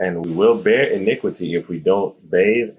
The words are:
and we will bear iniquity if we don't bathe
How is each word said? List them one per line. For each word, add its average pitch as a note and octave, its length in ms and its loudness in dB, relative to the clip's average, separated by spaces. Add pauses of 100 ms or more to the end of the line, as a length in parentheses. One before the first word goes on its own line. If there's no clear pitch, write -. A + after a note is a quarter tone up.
and F2 240 -4
we E2+ 80 -6
will G#2+ 240 4
bear G#2+ 280 2
iniquity F#2+ 720 -4
if E2+ 140 -6
we E2+ 100 -8
don't F#2 520 -2
bathe G#2+ 480 0